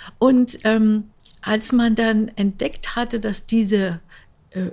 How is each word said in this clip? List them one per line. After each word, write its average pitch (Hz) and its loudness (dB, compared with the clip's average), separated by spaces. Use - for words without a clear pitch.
Und, 247 2
ähm, 214 2
als 214 -2
man 233 4
dann 220 0
entdeckt - -4
hatte, 233 -4
dass 208 -6
diese, 196 0
äh, 185 -8